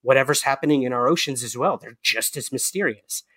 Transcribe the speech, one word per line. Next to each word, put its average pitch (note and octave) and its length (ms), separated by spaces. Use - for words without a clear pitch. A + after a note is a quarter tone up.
whatever's C3+ 400
happening C#3+ 400
in B2+ 100
our B2 140
oceans C#3 360
as A2 140
well. D3 200
They're A#2+ 260
just - 340
as B2+ 140
mysterious C3+ 720